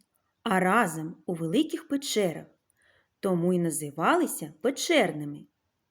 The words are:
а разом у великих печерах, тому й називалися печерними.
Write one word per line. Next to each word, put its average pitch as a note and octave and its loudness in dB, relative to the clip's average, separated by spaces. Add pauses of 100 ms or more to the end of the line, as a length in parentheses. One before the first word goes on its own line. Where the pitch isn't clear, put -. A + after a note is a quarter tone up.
(420)
а F#3+ 2
разом F#3 2 (100)
у F3+ -4
великих F3 -2
печерах, F#3 -2 (760)
тому F3+ 2
й F3+ 2
називалися E3 0
печерними. E3 0 (440)